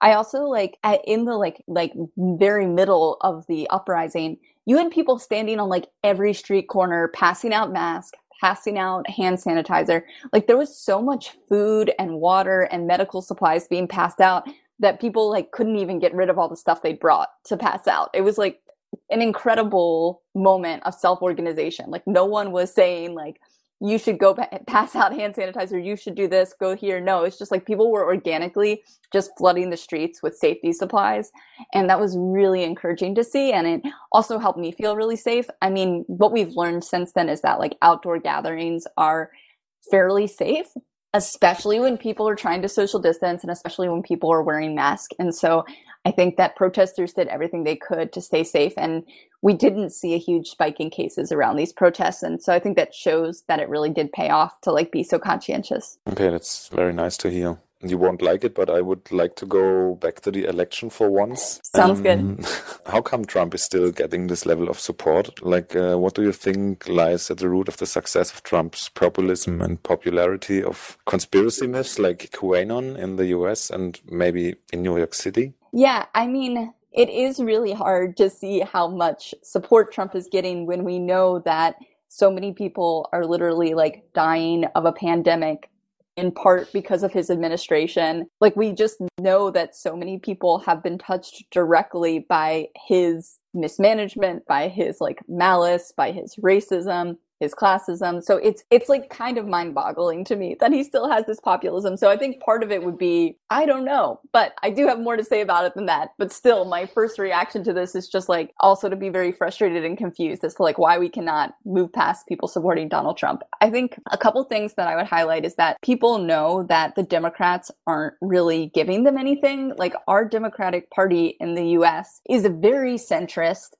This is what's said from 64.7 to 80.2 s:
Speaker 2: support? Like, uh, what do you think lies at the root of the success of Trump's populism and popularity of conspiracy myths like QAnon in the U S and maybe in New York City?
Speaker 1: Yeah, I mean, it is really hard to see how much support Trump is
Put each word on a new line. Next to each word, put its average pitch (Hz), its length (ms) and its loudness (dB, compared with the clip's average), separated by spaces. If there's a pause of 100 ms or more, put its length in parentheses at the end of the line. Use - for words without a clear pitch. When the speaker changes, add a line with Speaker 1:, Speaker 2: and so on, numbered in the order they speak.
Speaker 2:
support? - 640 0
Like, 90 320 0
uh, 90 220 2
what 90 180 0
do 104 80 0
you 104 80 4
think 98 580 -4
lies 85 400 2
at 90 100 -6
the 92 100 -2
root 92 180 0
of - 120 -8
the - 80 -4
success - 460 -2
of - 120 -20
Trump's - 440 -2
populism 90 720 0
and 85 220 -4
popularity 90 800 0
of - 340 -8 (100)
conspiracy 101 600 2
myths 127 320 -4
like 90 320 0
QAnon 110 640 -2
in 95 200 -6
the 92 100 2
U 90 220 0
S 110 200 -4
and 90 400 -6
maybe 87 460 0 (180)
in 87 100 -6
New 90 140 0
York 85 180 0
City? 117 400 -2 (180)
Speaker 1:
Yeah, 247 320 2 (100)
I 233 140 0
mean, 247 440 -4 (200)
it 233 160 4
is 262 320 -2
really 220 320 0
hard 185 460 0
to 196 120 2
see 196 300 -4
how 185 260 -2
much 170 560 -4
support 214 480 4
Trump 190 240 -8
is 185 160 -8